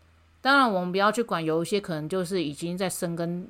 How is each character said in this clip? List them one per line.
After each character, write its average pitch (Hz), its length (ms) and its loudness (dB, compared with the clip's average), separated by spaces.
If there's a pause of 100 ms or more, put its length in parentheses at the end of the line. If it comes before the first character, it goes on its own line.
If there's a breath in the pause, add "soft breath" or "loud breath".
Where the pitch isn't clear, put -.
(400)
当 269 180 4
然 254 140 6
我 185 100 2
们 180 100 -2
不 180 60 0
要 202 120 6
去 226 140 2
管， 185 180 -2
有 160 220 0
一 - 20 -2
些 202 140 0
可 190 160 -4
能 151 140 -4
就 185 140 0
是 175 200 -2
已 147 80 -4
经 170 260 -6
在 190 120 -2
深 170 260 -4
耕 175 340 -4